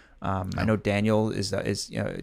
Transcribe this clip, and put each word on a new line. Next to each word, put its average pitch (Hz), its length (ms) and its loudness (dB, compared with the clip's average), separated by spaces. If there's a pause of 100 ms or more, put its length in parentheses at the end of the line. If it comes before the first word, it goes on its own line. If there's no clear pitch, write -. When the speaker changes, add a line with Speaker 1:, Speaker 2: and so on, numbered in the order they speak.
(220)
Speaker 1:
Um, 95 340 -2
I 98 40 -2
Speaker 2:
Yeah. 104 60 0
Speaker 1:
know 110 100 4
Daniel 107 540 2
is, 98 220 -4
uh, 98 140 0
is, - 240 -2
you 110 120 -6
know, 92 200 -4